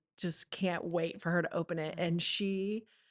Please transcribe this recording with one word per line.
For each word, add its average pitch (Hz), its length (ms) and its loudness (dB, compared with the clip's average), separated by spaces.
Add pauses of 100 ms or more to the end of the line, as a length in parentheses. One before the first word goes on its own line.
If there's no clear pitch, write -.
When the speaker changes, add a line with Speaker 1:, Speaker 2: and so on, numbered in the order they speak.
(160)
Speaker 1:
just - 340 -4
can't 180 340 0
wait 170 360 0
for 165 120 -2
her 175 100 4
to - 120 -2
open 170 240 0
it. 156 200 -2
Speaker 2:
Oh. 165 40 2
Speaker 1:
And 170 200 2
she 196 600 0 (260)